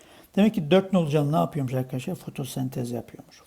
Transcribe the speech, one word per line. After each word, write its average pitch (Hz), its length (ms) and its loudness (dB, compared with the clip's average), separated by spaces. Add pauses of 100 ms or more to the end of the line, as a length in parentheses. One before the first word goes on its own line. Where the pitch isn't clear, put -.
(360)
Demek 208 180 6
ki 151 180 0
dört 190 220 4
nolu 165 160 2
canlı 147 220 2
ne 160 40 2
yapıyormuş 143 380 0
arkadaşlar? 131 420 -4
Fotosentez 131 760 -6
yapıyormuş. - 560 -10